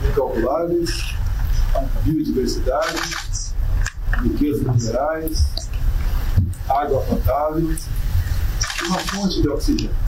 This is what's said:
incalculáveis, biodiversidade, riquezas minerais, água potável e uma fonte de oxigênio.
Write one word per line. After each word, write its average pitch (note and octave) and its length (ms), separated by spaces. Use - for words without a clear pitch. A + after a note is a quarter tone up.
incalculáveis, E3 1040
biodiversidade, - 960
riquezas C#3+ 400
minerais, C#3 840
água C#3 360
potável D#3 680
e - 1160
uma C#4+ 120
fonte - 420
de C#3+ 80
oxigênio. A#2 460